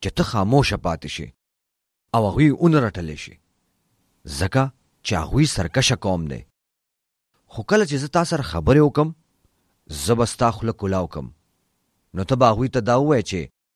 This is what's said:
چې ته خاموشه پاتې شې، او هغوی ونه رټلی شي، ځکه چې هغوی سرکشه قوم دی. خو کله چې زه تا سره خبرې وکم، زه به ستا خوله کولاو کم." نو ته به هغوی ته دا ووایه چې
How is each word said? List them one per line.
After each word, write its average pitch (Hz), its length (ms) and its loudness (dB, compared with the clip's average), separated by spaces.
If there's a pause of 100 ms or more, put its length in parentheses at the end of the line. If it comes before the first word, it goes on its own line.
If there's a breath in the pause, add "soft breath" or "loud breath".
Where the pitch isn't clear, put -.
چې 98 120 -6
ته 180 100 0
خاموشه 107 520 2
پاتې 85 320 -6
شې، 73 200 -12 (880)
او 110 140 2
هغوی 143 200 4
ونه 147 400 2
رټلی 82 260 -8
شي، - 240 -18 (880)
ځکه 95 440 -2 (320)
چې - 100 -4
هغوی 101 320 0
سرکشه 117 500 0
قوم 87 320 -4
دی. 64 140 -10 (1040)
خو - 180 -12
کله 214 220 2
چې 143 100 -2
زه 139 120 -4
تا 170 160 2
سره 156 180 -2
خبرې 113 380 2
وکم، 151 340 4 (720)
زه 78 280 -2
به 117 100 2
ستا 117 260 0
خوله 113 200 -4
کولاو 95 360 -4
کم." 67 240 -12 (840)
نو 90 100 -6
ته 127 120 -2
به 123 120 6
هغوی 113 200 2
ته 131 120 -4
دا 120 220 2
ووایه 147 200 2
چې 85 260 -6 (280)